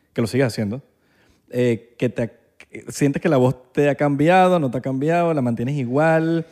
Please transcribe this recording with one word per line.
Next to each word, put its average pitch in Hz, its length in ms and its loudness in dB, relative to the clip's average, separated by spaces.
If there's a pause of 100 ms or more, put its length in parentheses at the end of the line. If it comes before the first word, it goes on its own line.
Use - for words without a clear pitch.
(140)
que - 80 -4
lo 113 60 0
sigues 131 200 0
haciendo, 113 340 -6 (680)
eh, 123 480 -2
que 123 120 -2
te 120 140 -6
ha-, - 680 -16
sientes 139 300 -2
que - 80 0
la 147 80 2
voz 127 360 0
te 147 160 2
ha 135 60 0
cambiado, 170 640 2
no 139 100 -2
te 120 80 -6
ha 127 40 -6
cambiado, 160 520 -2
la 147 80 0
mantienes 120 340 -2
igual? 160 760 0